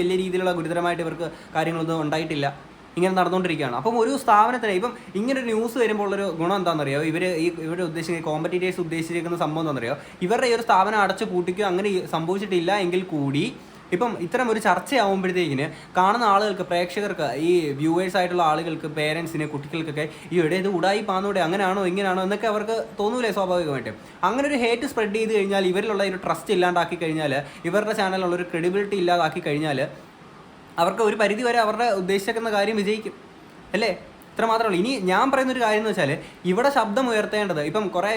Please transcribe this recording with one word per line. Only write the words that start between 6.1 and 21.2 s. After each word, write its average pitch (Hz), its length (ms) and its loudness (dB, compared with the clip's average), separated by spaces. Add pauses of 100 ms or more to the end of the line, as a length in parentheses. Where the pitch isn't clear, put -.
ഗുണം 175 200 2
എന്താണെന്നറിയോ? 151 500 0
ഇവർ 170 140 0 (200)
ഈ, 175 40 0 (180)
ഇവർ 170 220 -4
ഉദ്ദേശിക്കുന്ന, 165 420 -4
കോമ്പറ്റീറ്റേഴ്സ് 175 540 -2
ഉദ്ദേശിച്ചിരിക്കുന്ന 165 600 -4
സംഭവം 156 200 -2
എന്താണെന്നറിയോ? 131 320 -2 (300)
ഇവരുടെ 247 260 2
ഈ - 60 4
ഒരു 233 100 -2
സ്ഥാപനം 208 360 4
അടച്ചു 190 300 0
പൂട്ടിക്കുകയോ 180 380 0
അങ്ങനെ 196 240 0
ഈ 180 40 2 (140)
സംഭവിച്ചിട്ടില്ല 180 580 0 (140)
എങ്കിൽ 180 160 0 (100)
കൂടി 143 320 0 (520)
ഇപ്പം 240 160 0 (140)
ഇത്തരം 247 280 0
ഒരു 226 120 -2
ചർച്ചയാവുമ്പോഴത്തേക്കിന് 185 1000 2 (340)
കാണുന്ന 220 320 4
ആളുകൾക്ക്, 196 400 2
പ്രേക്ഷകർക്ക്, 175 560 -2 (220)
ഈ - 20 6 (300)
വ്യൂവേഴ്സ് 180 380 2
ആയിട്ടുള്ള 180 320 2
ആളുകൾക്ക്, 160 460 -2
പേരൻസിന്, 156 560 -2
കുട്ടികൾക്കൊക്കെ 151 520 -4 (280)
ഈ 180 120 4
"എടേ 160 180 2
ഇത് 196 60 2 (100)
ഉടായിപ്പാന്നൂടെ, 196 680 0